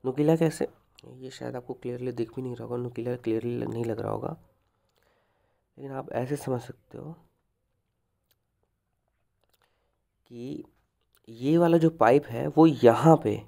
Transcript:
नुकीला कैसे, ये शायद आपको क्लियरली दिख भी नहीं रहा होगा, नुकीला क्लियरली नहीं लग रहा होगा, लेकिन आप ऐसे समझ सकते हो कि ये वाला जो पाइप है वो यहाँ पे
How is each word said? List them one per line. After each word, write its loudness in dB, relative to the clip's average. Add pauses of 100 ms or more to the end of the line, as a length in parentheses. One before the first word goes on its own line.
नुकीला 2
कैसे, -2 (480)
ये -18
शायद -14
आपको -12
क्लियरली -10
दिख -8
भी -10
नहीं -10
रहा -16
होगा, -8
नुकीला -8
क्लियरली -4
नहीं -6
लग -6
रहा -6
होगा, -8 (1400)
लेकिन -14
आप -10
ऐसे -4
समझ -6
सकते -20
हो -14 (3000)
कि -12 (680)
ये 0
वाला 4
जो 4
पाइप 4
है -8
वो 6
यहाँ 8
पे -4